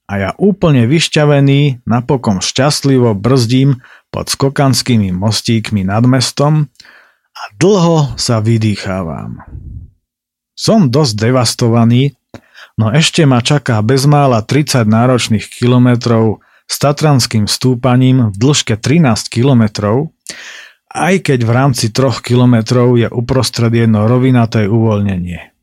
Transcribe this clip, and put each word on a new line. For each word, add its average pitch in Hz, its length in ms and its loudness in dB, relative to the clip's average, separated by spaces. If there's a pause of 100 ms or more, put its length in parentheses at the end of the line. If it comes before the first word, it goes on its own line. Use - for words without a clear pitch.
a - 120 -10
ja 95 200 -4
úplne 170 480 2
vyšťavený 143 1000 0
napokon 123 560 -2
šťastlivo 131 720 0
brzdím 127 680 0 (280)
pod - 200 -8
skokanskými 127 840 0
mostíkmi 104 720 -2
nad 101 160 0
mestom 143 640 0 (680)
a - 80 -18 (120)
dlho 165 640 0
sa 113 240 -2
vydýchávam. 95 1040 -4 (1120)
Som 190 320 2
dosť 131 240 0
devastovaný, 117 1040 0 (560)
no 110 160 0
ešte 156 400 0
ma 127 80 2
čaká 123 400 -2
bezmála 135 640 2
tridsať 127 480 0
náročných 113 560 0
kilometrov 120 960 0 (240)
s - 160 -8
tatranským 139 640 0
stúpaním 127 880 0
v - 40 -14
dĺžke 127 360 0
trinásť 127 640 0
kilometrov, 117 720 0 (800)
aj 165 400 -2
keď 135 160 2
v 110 80 0
rámci 131 400 0
troch 131 320 -2
kilometrov 123 720 2
je 113 80 2
uprostred 120 640 -2
jedno 113 400 2
rovinaté 120 560 2
uvoľnenie. 101 960 -2